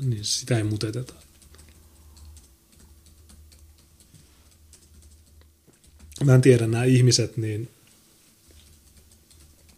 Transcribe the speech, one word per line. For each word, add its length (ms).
niin 240
sitä 320
ei 60
muteteta. 500
Mä 120
en 60
tiedä, 260
nämä 160
ihmiset, 540
niin 320